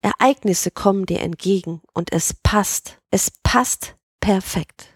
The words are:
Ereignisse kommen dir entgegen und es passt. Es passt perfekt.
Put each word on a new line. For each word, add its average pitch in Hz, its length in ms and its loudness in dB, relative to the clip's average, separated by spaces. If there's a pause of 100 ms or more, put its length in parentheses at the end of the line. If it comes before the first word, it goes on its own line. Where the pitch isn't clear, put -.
Ereignisse 214 680 0
kommen 196 360 0
dir 175 160 -4
entgegen 170 580 -2 (120)
und 170 200 -4
es - 220 -2
passt. - 640 -2 (120)
Es - 220 0 (100)
passt - 540 0 (240)
perfekt. - 760 -2